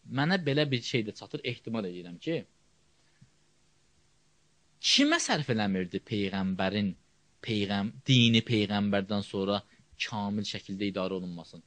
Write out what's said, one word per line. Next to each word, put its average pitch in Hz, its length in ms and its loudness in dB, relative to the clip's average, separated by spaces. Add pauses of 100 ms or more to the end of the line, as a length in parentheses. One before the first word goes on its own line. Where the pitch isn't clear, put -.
mənə 151 360 0
belə 143 280 2
bir 120 120 -2
şey 113 240 0
də 101 80 -8
çatır, - 300 -12
ehtimal 113 400 -4
edirəm 87 340 -10
ki, 156 220 -4 (2500)
kimə 302 380 4
sərf 151 320 0
eləmirdi 95 500 0
peyğəmbərin, 95 880 0 (520)
peyğəm-, 101 500 -2 (140)
dini 117 360 8
peyğəmbərdən 101 800 0
sonra 98 380 -2 (400)
kamil 104 480 -4
şəkildə 101 420 -6
idarə 92 280 -4
olunmasın? 87 480 -10